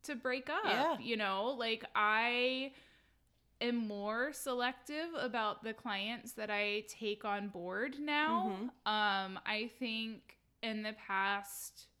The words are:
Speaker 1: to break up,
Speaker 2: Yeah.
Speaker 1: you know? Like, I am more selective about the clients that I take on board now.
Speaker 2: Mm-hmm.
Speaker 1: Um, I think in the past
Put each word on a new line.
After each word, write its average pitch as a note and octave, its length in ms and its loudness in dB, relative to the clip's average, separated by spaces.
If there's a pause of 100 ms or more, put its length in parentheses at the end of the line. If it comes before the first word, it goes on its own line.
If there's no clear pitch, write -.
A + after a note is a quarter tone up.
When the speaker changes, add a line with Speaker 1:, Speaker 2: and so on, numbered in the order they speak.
Speaker 1:
to D4 120 -4
break B3+ 340 -2
up, F4+ 160 2
Speaker 2:
Yeah. C4+ 320 4
Speaker 1:
you A3 200 -2
know? G3+ 340 2
Like, A3+ 420 0
I A#3+ 800 2 (880)
am A#3+ 140 2 (120)
more G#3+ 460 -2
selective C4 760 -2 (100)
about A3 440 0
the A3 100 -4
clients A3 600 -4
that G#3+ 160 -4
I G#3 400 2
take G#3+ 340 -4
on G3+ 260 0
board G3 500 -4
now. D4 540 4
Speaker 2:
Mm-hmm. G#3 400 -4
Speaker 1:
Um, G3 520 2
I G#3+ 240 0 (100)
think A3 580 -4 (260)
in A3 200 -2
the G#3+ 100 -4
past G3+ 960 -2 (120)